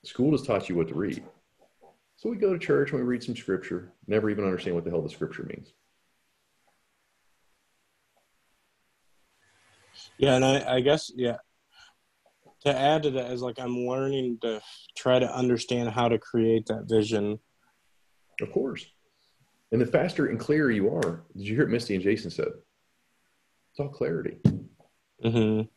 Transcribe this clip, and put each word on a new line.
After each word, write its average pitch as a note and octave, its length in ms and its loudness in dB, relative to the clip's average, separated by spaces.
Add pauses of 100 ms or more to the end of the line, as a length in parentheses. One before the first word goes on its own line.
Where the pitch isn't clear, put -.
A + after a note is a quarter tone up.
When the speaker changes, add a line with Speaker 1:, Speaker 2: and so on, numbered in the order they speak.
Speaker 1:
School C3 280 0
has C3+ 100 2
taught G2+ 260 -2
you F2 80 -2
what E2 120 2
to C2 60 -10
read. F2+ 280 -4 (920)
So A3 140 -6
we A#3 60 -6
go F#3+ 160 2
to E3+ 60 0
church C#3+ 320 2
and C3 100 -2
we B2 60 0
read B2 160 -2
some A#2+ 140 -6
scripture, F#2 560 -6 (140)
never G#2+ 240 2
even G#2 140 -2
understand F#2 300 -2
what E2+ 100 -2
the E2+ 60 -4
hell E2 120 0
the - 80 -6
scripture - 340 -8
means. - 280 -14 (4000)
Speaker 2:
Yeah, C3+ 180 6
and C3 80 4
I, C3 320 2
I B2+ 40 4
guess, C#3+ 340 2
yeah, A#2+ 240 -2 (1300)
to C#3+ 140 4
add D3+ 240 4
to D3 100 2
that B2+ 200 -4
is, B2 100 -6
like, B2 160 -6
I'm B2 280 -4
learning C3 560 -2
to A2 180 -2 (360)
try B2+ 220 4
to B2 160 0
understand B2 560 0
how A#2+ 180 2
to A2+ 100 2
create A2+ 480 0
that G#2+ 220 -6
vision. G#2+ 500 0 (1000)
Speaker 1:
Of - 120 -8
course. A#3 340 -4 (880)
And A#2 80 4
the B2 60 4
faster D#3 400 2
and - 120 -2
clearer D3 320 2
you G2+ 180 2
are, G#2+ 360 -2 (120)
did G2 100 -10
you G#2+ 80 -4
hear C3+ 100 4
what G2 80 0
Misty A2+ 220 -2
and F2+ 80 -2
Jason G2 280 0
said? - 180 -4 (1200)
It's - 100 -12
all C#3 80 -4
clarity. C#3+ 500 -4 (840)
Speaker 2:
Mm-hmm. A2 380 2 (140)